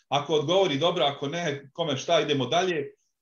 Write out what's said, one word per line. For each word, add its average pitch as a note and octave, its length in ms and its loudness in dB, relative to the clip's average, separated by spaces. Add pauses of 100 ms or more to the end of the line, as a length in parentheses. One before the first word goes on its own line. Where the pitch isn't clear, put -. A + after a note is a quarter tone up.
ako C#3 260 0
odgovori, D#3 440 2
dobro, E3+ 260 0
ako C#3 240 -2
ne, D#3 440 -6
kome D3+ 240 -2
šta, E3 240 2
idemo C#3 260 0
dalje. E3 380 0 (380)